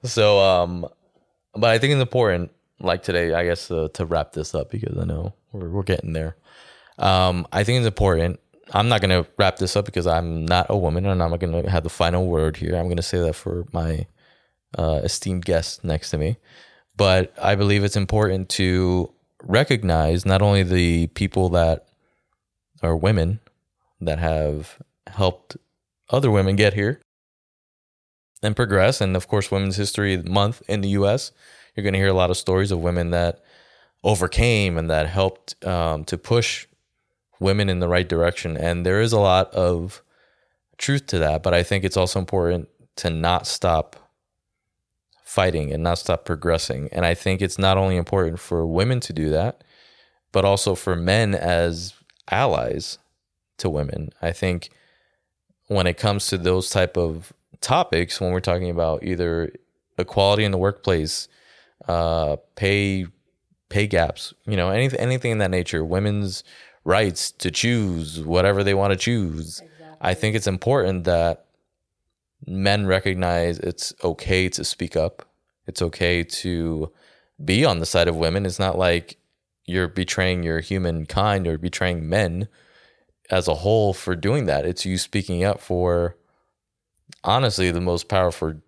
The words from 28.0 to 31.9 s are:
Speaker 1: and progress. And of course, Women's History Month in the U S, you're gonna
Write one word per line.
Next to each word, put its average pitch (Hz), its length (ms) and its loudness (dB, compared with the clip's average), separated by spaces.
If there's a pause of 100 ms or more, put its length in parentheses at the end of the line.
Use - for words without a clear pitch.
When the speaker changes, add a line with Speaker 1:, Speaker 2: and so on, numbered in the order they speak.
Speaker 1:
and 104 140 -2
progress. 101 460 4
And 95 140 2
of 90 120 -2
course, 101 240 0
Women's 98 260 0
History 101 460 0
Month 101 440 0
in 101 140 -2
the 98 80 -2
U 98 180 2
S, 120 240 -2 (440)
you're 104 80 -6
gonna 95 140 0